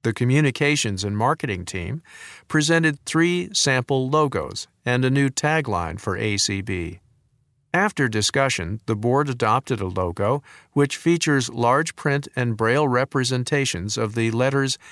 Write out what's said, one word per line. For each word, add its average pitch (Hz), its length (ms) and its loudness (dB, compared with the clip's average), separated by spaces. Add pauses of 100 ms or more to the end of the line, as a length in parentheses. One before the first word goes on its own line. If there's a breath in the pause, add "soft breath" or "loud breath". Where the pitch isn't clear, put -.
The 117 100 0
communications 131 920 2
and 101 120 -2
marketing 113 480 -2
team 95 380 -6 (460 loud breath)
presented 156 580 2
three 175 480 0
sample 131 560 0
logos 135 560 0 (180)
and 123 200 2
a 127 60 4
new 139 200 2
tagline 117 720 -2
for 95 160 -4
A 107 220 -2
C 98 220 -2
B. 90 380 -6 (720)
After 175 360 2
discussion, 107 760 0
the 113 100 0
board 127 320 0
adopted 120 520 0
a 95 60 -4
logo 95 560 -2 (300 loud breath)
which 143 240 2
features 156 540 0
large 120 440 0
print 143 400 -2
and 120 220 -2
braille 123 320 2
representations 127 1080 0
of 110 200 -2
the 113 160 2
letters 135 440 0 (160 loud breath)